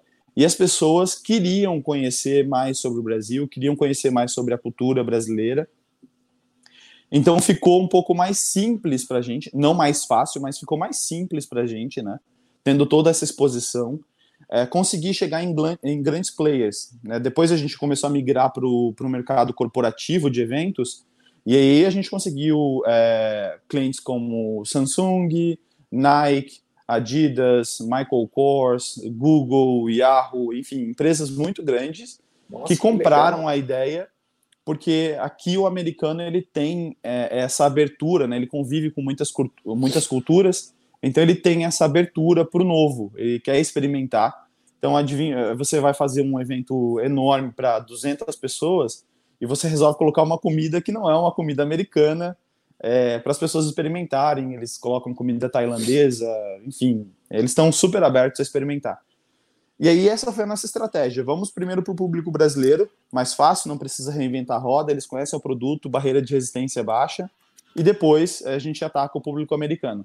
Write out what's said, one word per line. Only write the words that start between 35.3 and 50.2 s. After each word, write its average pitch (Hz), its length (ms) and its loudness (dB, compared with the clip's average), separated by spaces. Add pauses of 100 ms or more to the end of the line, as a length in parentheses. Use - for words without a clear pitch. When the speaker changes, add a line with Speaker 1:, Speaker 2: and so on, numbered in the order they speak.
Speaker 1:
o 190 80 2
americano, 170 560 -4
ele 170 200 -2
tem, 165 600 -4
é, 120 380 -4
essa 131 260 0
abertura, 147 640 0
né? 123 80 -4
Ele 123 120 -2
convive 151 440 -4
com 147 100 -8
muitas 135 300 -4
cult-, 127 220 -4 (120)
muitas 127 400 0
culturas, 180 680 2 (280)
então 135 220 2
ele 170 120 6
tem 170 280 2
essa 165 220 0
abertura 165 600 2
pro 180 200 0
novo, 143 500 0
ele 117 240 -2
quer 139 200 0
experimentar. 139 880 -2 (300)
Então, 143 200 0
adivinha, 139 580 -2
você 143 240 -2
vai 139 140 4
fazer 139 280 0
um 135 180 -2
evento 123 600 -4
enorme 135 540 0
pra 120 260 -2
duzentas 139 560 -8
pessoas 151 720 -2 (340)
e 120 60 -6
você 143 220 -2
resolve 151 300 4
colocar 156 260 4